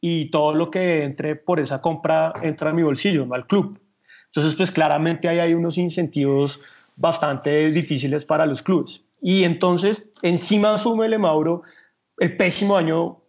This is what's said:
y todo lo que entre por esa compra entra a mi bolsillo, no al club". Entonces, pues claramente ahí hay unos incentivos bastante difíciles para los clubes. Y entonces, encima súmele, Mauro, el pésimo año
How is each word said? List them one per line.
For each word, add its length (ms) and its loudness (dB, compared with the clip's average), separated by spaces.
y 300 -2
todo 240 2
lo 160 0
que 320 0
entre 320 -4
por 240 -2
esa 220 -4
compra 520 0
entra 280 -2
a 20 -4
mi 120 2
bolsillo, 420 0
no 80 -6
al 120 -8
club". 320 0
Entonces, 280 -2
pues 160 -2
claramente 580 0
ahí 120 0
hay 120 2
unos 240 -2
incentivos 840 -2
bastante 760 0
difíciles 540 -2
para 220 2
los 160 -4
clubes. 400 -2
Y 240 2
entonces, 640 0
encima 560 2
súmele, 400 0
Mauro, 440 0
el 180 0
pésimo 400 0
año 420 -2